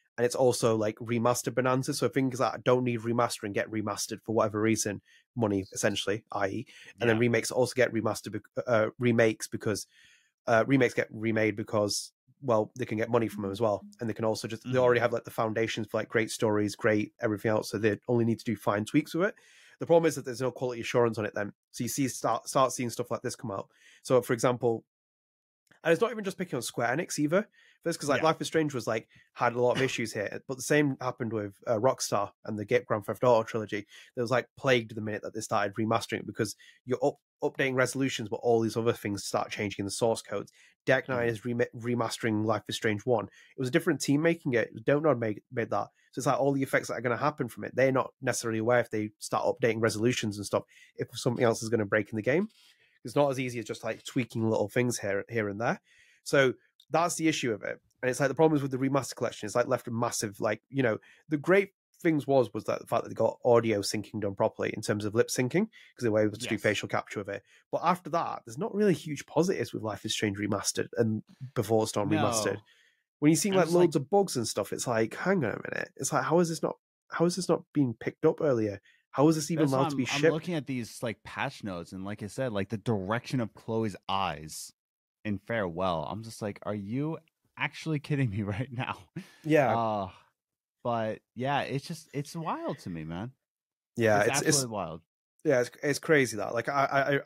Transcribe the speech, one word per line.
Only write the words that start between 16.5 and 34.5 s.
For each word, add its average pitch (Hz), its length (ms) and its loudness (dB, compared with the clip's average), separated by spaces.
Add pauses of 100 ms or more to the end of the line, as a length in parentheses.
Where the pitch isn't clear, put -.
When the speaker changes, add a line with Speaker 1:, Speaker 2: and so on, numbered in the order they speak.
Speaker 1:
great 107 460 2
everything 110 300 0
else, - 180 0
so 113 80 -2
they 104 200 2 (120)
only 120 160 4
need 113 140 0
to - 60 -20
do 110 120 -2
fine 107 260 0
tweaks - 300 0
with 180 160 0
it. - 60 -10 (440)
The 131 60 -8
problem 165 220 6
is 131 80 0
that 139 100 -8
there's 123 160 -6
no 127 100 0
quality 127 300 -4
assurance 117 360 2
on 107 80 0
it - 80 -4
then, 104 200 -4 (180)
so - 140 -8
you - 20 -2
see, 135 220 -2
start, - 400 -4
start 131 240 2
seeing 123 160 -4
stuff - 200 -8
like 107 120 -6
this 120 160 -6
come 113 140 -8
out. - 180 -8 (340)
So, 127 180 4
for 127 120 0
example, 120 500 0 (1000)
and 165 80 2
it's 165 100 2
not 233 100 2
even 220 120 -8
just 190 140 -6
picking 180 200 -4
on 120 40 -4
Square 120 340 -2
Enix 180 220 -4
either, 156 260 2 (380)
for 165 80 -4
this, 165 80 -4
'cause, 143 120 -4
like, 131 120 2
Speaker 2:
Yeah. 160 60 6
Speaker 1:
Life 156 140 2
is 143 60 -6
Strange 151 280 0
was, 113 100 -6
like, 113 240 -2 (240)
had 120 200 2
a 123 80 -2
lot 120 160 4
of 131 40 2
Speaker 2:
<laughs> 131 80 2
Speaker 1:
issues 113 240 -4
here, 110 340 -6
but 135 100 -8
the 127 40 -12
same 147 400 2
happened 123 320 -4
with, 104 220 -6 (100)
uh, 113 140 2
Rockstar 120 540 0 (120)
and 107 140 -6
the 104 60 -6
Ga-, 123 180 2
Grand 107 240 -4
Theft 113 160 -4
Auto 120 200 6
trilogy. 107 440 -6 (260)
There 127 100 -4
was, 113 60 -2
like, 120 260 0